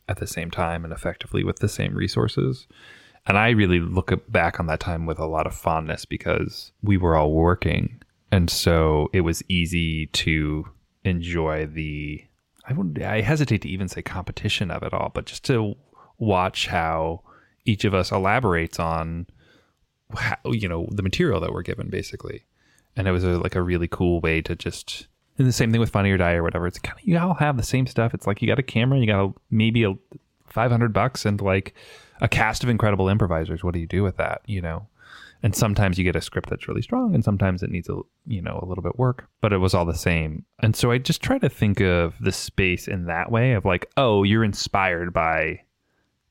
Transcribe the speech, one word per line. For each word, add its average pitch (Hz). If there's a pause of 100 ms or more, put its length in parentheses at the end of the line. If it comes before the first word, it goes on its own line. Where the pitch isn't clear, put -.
at 92
the 95
same 85
time 85
and 80
effectively -
with 92
the 104
same 98
resources. 113 (580)
And 98
I 110
really 95
look 90
at, -
back 85
on 85
that 78
time 82
with 80
a 80
lot 78
of -
fondness 78
because - (100)
we 104
were 85
all 76
working. 82 (300)
And 87
so 78
it 92
was 82
easy 82
to 76 (360)
enjoy 85
the, 76 (440)
I 127
wouldn't, 87
I 104
hesitate 131
to 73
even 92
say -
competition -
of -
it -
all, -
but -
just -
to 110 (440)
watch 92
how 82 (420)
each 107
of 101
us 92
elaborates 95
on 82 (880)
how, - (100)
you 110
know, 85
the 104
material 95
that 90
we're 90
given, -
basically. - (500)
And 95
it -
was 90
a, 87
like, 87
a 92
really 87
cool 87
way 80
to 87
just, - (320)
and 135
the 123
same 117
thing 117
with 110
Funny 98
or 95
Die 87
or 85
whatever. 85
It's 90
kinda, -
you 170
all 175
have 147
the 110
same 127
stuff. 117
It's -
like, 101
you 110
got 104
a 127
camera, 131
you 120
got 98
a, 98 (180)
maybe 113
a 95 (520)
five 120
hundred 117
bucks 107
and, 101
like, 98 (460)
a 113
cast 110
of 123
incredible 101
improvisers. 85
What 87
do 87
you 82
do 92
with 92
that, -
you 98
know? 85 (540)
And 104
sometimes 101
you 90
get 85
a 80
script -
that's -
really -
strong 233
and 120
sometimes 95
it -
needs 87
a, 92 (280)
you 101
know, -
a 92
little 92
bit -
work, 127 (140)
but 104
it 95
was 92
all 87
the 85
same. 80 (160)
And 110
so 120
I 120
just 131
try 269
to 156
think 101
of 87
the 98
space -
in 90
that 85
way 120
of, 98
like, 92 (100)
oh, 110
you're 110
inspired 90
by 80 (720)